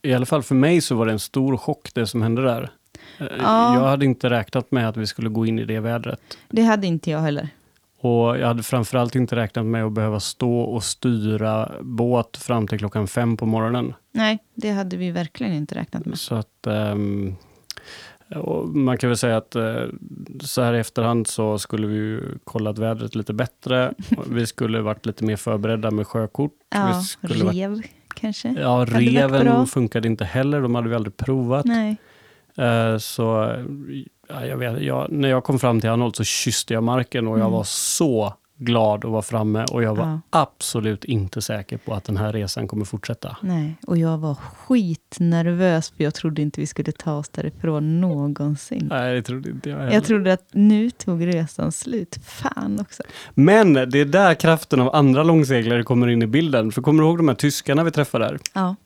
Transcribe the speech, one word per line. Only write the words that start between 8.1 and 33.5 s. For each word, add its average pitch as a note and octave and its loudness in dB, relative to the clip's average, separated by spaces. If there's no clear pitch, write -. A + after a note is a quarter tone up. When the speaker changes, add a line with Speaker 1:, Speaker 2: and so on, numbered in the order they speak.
Speaker 1:
jag A#2+ 2
hade A#2 0
framförallt A#2+ 0
inte B2 0
räknat A2+ -2
med A2+ 0
att A2 -2
behöva G#2+ 0
stå A#2+ -2
och A#2 -2
styra A2 -2
båt A#2+ 0
fram A2+ -2
till G#2+ -4
klockan G#2 -2
fem A#2 0
på A#2 -4
morgonen. A#2 0
Speaker 2:
Nej, A3 0
det G#3+ -4
hade F#3+ -4
vi F3+ -4
verkligen F3 -4
inte D3 -4
räknat - -6
med. - -6
Speaker 1:
Så - -6
att, - -6
ehm, G#2 -2
och D#3+ -4
man C3 0
kan B2 0
väl A#2+ 2
säga A#2 0
att, - -6
eh, A#2 -2
så C3 -4
här A#2+ 2
i A#2 2
efterhand A2+ -2
så G#2+ -2
skulle G#2+ -4
vi G#2 -2
ju G#2+ -6
kollat G#2+ -4
vädret A2+ -4
lite A2 -4
bättre. B2+ -2
Speaker 2:
<laughs> - -2
Speaker 1:
Vi A#2 0
skulle A2+ -2
varit G#2+ -4
lite A2+ -4
mer G#2+ 0
förberedda A2 -2
med G#2+ -2
sjökort. A#2 -4
Speaker 2:
Ja, F#3+ 0
Speaker 1:
Vi F3+ -4
skulle E3+ 0
varit F3+ 2
Speaker 2:
rev G3+ -4
kanske? A3+ -6
Speaker 1:
Ja, B2+ 2
Speaker 2:
Hade A#2+ 0
varit A#2+ 4
Speaker 1:
reven C3+ 4
Speaker 2:
bra. B2 6
Speaker 1:
funkade A#2 0
inte A2 0
heller. C#3 0
De A#2+ 0
hade A#2 0
vi A#2 0
aldrig G#2 -4
provat. C3 0
Speaker 2:
Nej. A3 0
Speaker 1:
Eh, A#2 2
så, A2+ -2